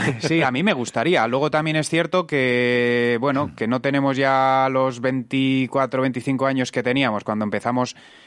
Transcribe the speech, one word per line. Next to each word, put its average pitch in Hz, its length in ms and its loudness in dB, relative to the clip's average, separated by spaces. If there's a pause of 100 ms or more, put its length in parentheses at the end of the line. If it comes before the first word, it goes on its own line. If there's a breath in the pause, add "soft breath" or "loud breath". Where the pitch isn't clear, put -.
<laughs> 127 120 -2
Sí, 160 220 0
a 135 80 2
mí 127 120 -2
me 208 100 2
gustaría. 127 560 0
Luego 135 220 0
también 156 260 0
es 151 120 -2
cierto 170 380 0
que, 123 920 2
bueno, 139 360 -2
que 113 120 -4
no 123 120 0
tenemos 139 360 0
ya 131 540 2
los 131 300 0
veinticuatro, 131 1000 0
veinticinco 131 440 -2
años 135 260 -2
que 123 100 -2
teníamos 123 420 0
cuando 107 200 -2
empezamos 120 500 -2 (320 loud breath)